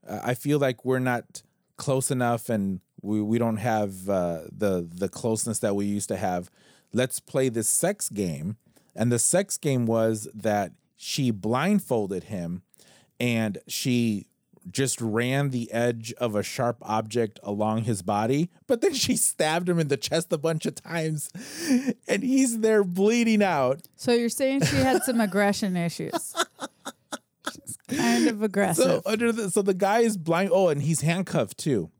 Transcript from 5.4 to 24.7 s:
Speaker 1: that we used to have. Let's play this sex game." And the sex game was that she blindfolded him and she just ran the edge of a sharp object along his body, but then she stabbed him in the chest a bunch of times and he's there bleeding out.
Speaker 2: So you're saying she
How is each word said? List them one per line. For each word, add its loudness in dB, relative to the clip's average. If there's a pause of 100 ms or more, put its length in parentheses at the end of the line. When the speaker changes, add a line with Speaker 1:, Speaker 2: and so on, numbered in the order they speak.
Speaker 1:
that 0
we 0
used -4
to -2
have. -4 (440)
Let's -2
play 0
this -2
sex 0
game." -4 (400)
And 2
the 2
sex 0
game 0
was 2
that -2 (240)
she -2
blindfolded 0
him -6 (580)
and 0 (100)
she 0 (440)
just -2
ran 0
the -4
edge -2
of -2
a 2
sharp -2
object -2
along -2
his -2
body, 0 (180)
but 0
then 2
she 0
stabbed 0
him 2
in 0
the 2
chest -2
a 0
bunch -2
of -4
times -4 (800)
and 0
he's 2
there 4
bleeding 4
out. 2 (160)
Speaker 2:
So 0
you're 2
saying 0
she 2